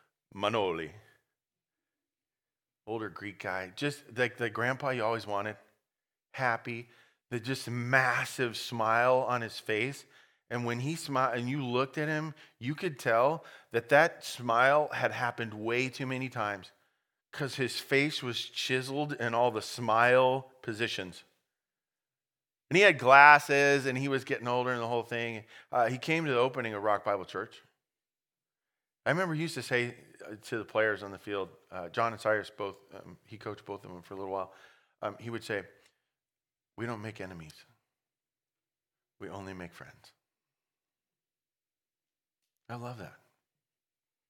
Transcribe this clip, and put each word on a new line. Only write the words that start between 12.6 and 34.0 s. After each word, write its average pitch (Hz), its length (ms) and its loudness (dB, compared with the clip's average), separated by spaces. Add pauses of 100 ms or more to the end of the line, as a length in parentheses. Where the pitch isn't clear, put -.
could 160 240 -6
tell 127 460 2 (260)
that 113 180 -2
that 151 360 4
smile 127 640 4
had 117 200 0
happened 117 420 -4
way 113 340 -2
too 127 180 -8
many 131 220 -4
times 104 440 -6 (600)
'cause 135 240 -6
his 127 240 -2
face 143 420 0
was 120 220 -6
chiseled 135 720 -4
in 117 200 -4
all 120 160 4
the 107 120 -2
smile 123 880 2 (100)
positions. 104 600 -6 (1500)
And 156 80 2
he 196 60 8
had 170 160 6
glasses 143 840 10
and 131 120 -2
he 139 120 -4
was 135 160 -2
getting 120 220 -4
older 123 240 0
and 120 100 -2
the 117 60 -2
whole 120 160 -2
thing. 117 420 -6 (260)
Uh, 120 180 2
he 127 80 -4
came 160 280 -2
to 147 60 -2
the 123 60 2
opening 123 360 0
of 101 100 -6
Rock 104 220 2
Bible 101 200 -2
Church. - 380 -10 (1400)
I 120 40 2
remember 170 260 -2
he 151 60 -2
used 165 140 -6
to 123 80 -6
say, 120 320 -2 (300)
uh, 107 180 -14
to - 140 -6
the 101 80 -6
players 107 380 0
on 98 80 -12
the 92 80 -14
field, 98 300 -6 (220)
uh, 90 180 -10
John 117 240 -2
and 107 80 -14
Cyrus 107 280 0
both, 98 280 -10 (180)
um, 90 300 -20
he 110 120 -18
coached 107 280 -12
both 101 180 -12
of 95 80 -16
them 90 100 -16